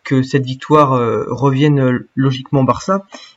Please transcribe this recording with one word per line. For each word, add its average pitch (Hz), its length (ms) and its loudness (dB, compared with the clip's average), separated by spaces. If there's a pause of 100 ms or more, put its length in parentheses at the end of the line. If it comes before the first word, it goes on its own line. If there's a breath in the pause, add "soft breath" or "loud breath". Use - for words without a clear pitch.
que 131 200 0
cette 131 220 -2
victoire, 135 480 2
euh, 113 360 0
revienne, 139 500 2
euh, 127 360 0
logiquement 135 460 0
au - 20 2
Barça, 190 440 -2 (300 loud breath)